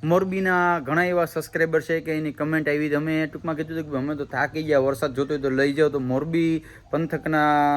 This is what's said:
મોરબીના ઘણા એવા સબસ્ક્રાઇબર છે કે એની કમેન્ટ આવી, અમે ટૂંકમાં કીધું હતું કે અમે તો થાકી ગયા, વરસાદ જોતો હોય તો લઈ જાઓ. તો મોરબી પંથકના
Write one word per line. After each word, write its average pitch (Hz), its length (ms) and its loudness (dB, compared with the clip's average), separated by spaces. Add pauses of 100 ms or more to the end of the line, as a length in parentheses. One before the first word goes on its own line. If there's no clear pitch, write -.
મોરબીના 180 760 2
ઘણા 156 240 0
એવા 180 220 2
સબસ્ક્રાઇબર 160 560 -2
છે 165 180 -2
કે 156 120 -6
એની 156 200 -2
કમેન્ટ 151 380 -2
આવી, 147 240 0
અમે 156 340 0
ટૂંકમાં 156 280 -6
કીધું 160 240 -6
હતું 151 120 -8
કે 139 60 -2
અમે 143 180 -2
તો 143 100 -6
થાકી 143 380 -4
ગયા, 151 160 4
વરસાદ 135 360 0
જોતો 139 180 -2
હોય 143 80 -4
તો 139 80 0
લઈ 139 240 2
જાઓ. 151 160 4
તો 143 100 -2
મોરબી 156 680 0 (260)
પંથકના 156 540 0 (320)